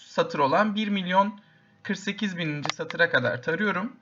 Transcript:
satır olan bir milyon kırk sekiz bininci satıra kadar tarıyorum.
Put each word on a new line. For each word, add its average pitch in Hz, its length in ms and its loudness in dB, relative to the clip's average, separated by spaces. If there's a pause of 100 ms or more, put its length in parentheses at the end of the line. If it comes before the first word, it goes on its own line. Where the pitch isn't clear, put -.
satır 165 340 -2
olan 185 360 4
bir 214 120 -2
milyon 196 520 2 (440)
kırk 208 140 -4
sekiz 202 400 -6
bininci 151 380 -4
satıra 165 340 2
kadar 123 320 2
tarıyorum. 185 600 -2